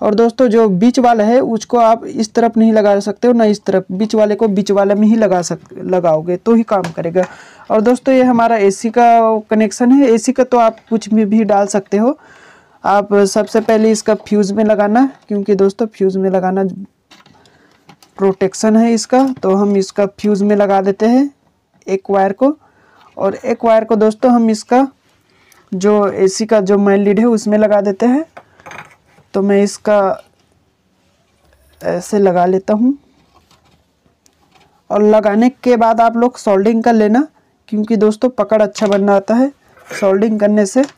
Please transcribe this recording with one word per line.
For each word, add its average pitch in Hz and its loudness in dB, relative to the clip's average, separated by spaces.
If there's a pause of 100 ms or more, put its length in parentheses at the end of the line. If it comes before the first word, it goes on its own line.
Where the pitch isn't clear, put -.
और 214 -2
दोस्तों, 233 2
जो 226 2
बीच 214 0
वाला 240 2
है, 233 2
उसको 226 -4
आप 226 2
इस - -6
तरफ 226 0
नहीं 226 4
लगा 202 2
सकते 202 -4
हो, 247 4
ना 233 2
इस 208 -2
तरफ। 190 -2
बीच 214 -4
वाले 208 0
को 226 0
बीच 202 -2
वाले 196 0
में 208 2
ही 220 2
लगा 185 0
सक-, - -12 (120)
लगाओगे 175 -2
तो 226 -2
ही 226 2
काम 180 -4
करेगा। 170 -4 (460)
और 220 0
दोस्तों, 247 0
ये 254 4
हमारा 233 0
एसी 196 -2
का 233 2
connection 220 0
है। 277 4
एसी 226 0
का 254 0
तो 247 0
आप 226 0 (120)
कुछ 220 -4
में 214 0
भी 220 2
डाल 202 0
सकते 202 -4
हो। 247 -2 (640)
आप 202 -2
सबसे 202 0
पहले 220 2
इसका 214 -2
fuse 208 -2
में 214 -2
लगाना, 214 0 (180)
क्योंकि 202 -2
दोस्तों, 196 0
fuse 190 -4
में 190 -2
लगाना 190 -2 (1500)
प्रोटेक्शन 196 0
है 233 2
इसका। 254 0 (100)
तो 196 -4
हम 202 0
इसका 196 -2
fuse 208 -2
में 208 2
लगा 202 2
देते 196 -2
हैं 262 2 (580)
एक 196 -6
wire 196 0
को, 269 0 (640)
और 196 -4
एक - -6
wire 220 2
को 233 -2
दोस्तों, 214 0
हम 233 2
इसका 240 0 (840)
जो 202 0
एसी 190 -2
का 214 0
जो 196 0
main 202 2
lid 202 0
है, 226 2
उसमें 214 -2
लगा 208 2
देते 202 -4
हैं। 269 0 (1080)
तो 196 -4
मैं 202 0
इसका 202 -2 (1600)
ऐसे 180 -4
लगा 180 2
लेता 190 -2
हूँ। 240 0 (2000)
और 208 -2
लगाने 214 2 (140)
के 247 2
बाद 226 2
आप 233 0
लोग 240 -2
soldering 220 0
कर 240 2
लेना, 220 2 (420)
क्योंकि 214 -2
दोस्तों, 214 0
पकड़ 214 -2
अच्छा 208 -2
बनना 202 0
आता 196 -2
है 262 0 (400)
soldering 208 0
करने 208 2
से। 254 0 (140)